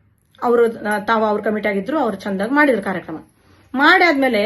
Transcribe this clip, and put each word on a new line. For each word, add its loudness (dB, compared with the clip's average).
ಅವರು, 0
ಆ, -2
ತಾವು 0
ಅವ್ರ 0
ಕಮಿಟಿ -2
ಆಗಿದ್ರು, -2
ಅವ್ರು -2
ಚಂದಾಗಿ -6
ಮಾಡಿದ್ರು 2
ಕಾರ್ಯಕ್ರಮ. -8
ಮಾಡಿ 4
ಆದ್ಮೇಲೆ 2